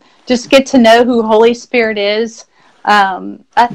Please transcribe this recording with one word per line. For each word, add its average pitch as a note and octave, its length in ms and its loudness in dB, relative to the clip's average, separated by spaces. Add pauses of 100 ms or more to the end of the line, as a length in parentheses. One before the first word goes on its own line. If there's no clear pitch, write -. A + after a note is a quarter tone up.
(260)
just B3 240 -4
get C4+ 180 2
to C4+ 100 0
know A#3 260 4
who A#3+ 200 -2
Holy A3+ 300 2
Spirit A3+ 440 -6
is, G#3+ 480 -6 (400)
um, G3 580 -2 (140)
I, A#3+ 180 2